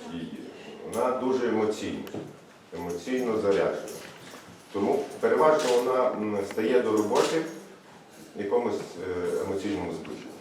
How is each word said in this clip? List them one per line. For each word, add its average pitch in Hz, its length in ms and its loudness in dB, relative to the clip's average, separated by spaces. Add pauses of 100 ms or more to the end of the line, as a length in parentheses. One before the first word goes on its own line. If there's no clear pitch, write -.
(140)
її, 82 300 -8 (500)
вона 127 180 2
дуже 127 360 2
емоційна, 107 560 0 (760)
емоційно 117 600 -2
заряджена. 98 640 2 (760)
Тому 101 260 2 (200)
переважно 127 580 6
вона, 127 300 4
м, 104 300 -2 (140)
стає 123 300 4
до 110 100 2
роботи 113 500 4 (920)
в - 60 -8
якомусь, 113 320 2
е, 90 680 -4
емоційному 98 500 -2
збудженні. 76 340 -10 (160)